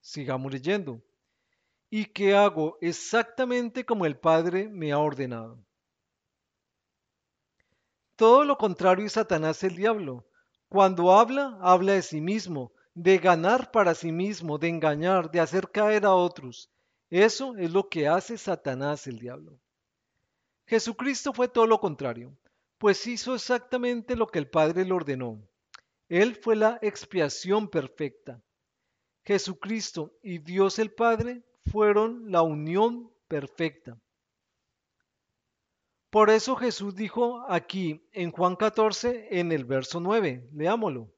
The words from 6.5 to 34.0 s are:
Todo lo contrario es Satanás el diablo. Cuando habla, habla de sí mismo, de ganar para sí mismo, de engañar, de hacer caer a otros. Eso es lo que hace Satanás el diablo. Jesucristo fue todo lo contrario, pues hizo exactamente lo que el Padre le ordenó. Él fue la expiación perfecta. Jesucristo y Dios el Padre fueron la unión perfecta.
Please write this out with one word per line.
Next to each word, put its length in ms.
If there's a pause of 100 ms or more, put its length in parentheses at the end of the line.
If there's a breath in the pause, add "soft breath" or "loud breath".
Todo 280
lo 140
contrario 480
es 60
Satanás 500
el 140
diablo. 520 (400)
Cuando 440
habla, 500
habla 300
de 100
sí 180
mismo, 520 (280)
de 180
ganar 520
para 240
sí 160
mismo, 480
de 100
engañar, 600
de 80
hacer 320
caer 340
a 100
otros. 540 (420)
Eso 460
es 140
lo 180
que 200
hace 280
Satanás 680
el 140
diablo. 380 (1080)
Jesucristo 680
fue 140
todo 220
lo 100
contrario, 580 (400)
pues 300
hizo 300
exactamente 800
lo 100
que 140
el 100
Padre 340
le 80
ordenó. 480 (680)
Él 260
fue 220
la 260
expiación 840
perfecta. 720 (840)
Jesucristo 960
y 180
Dios 420
el 120
Padre 520 (260)
fueron 640
la 100
unión 680 (160)
perfecta. 680 (2250)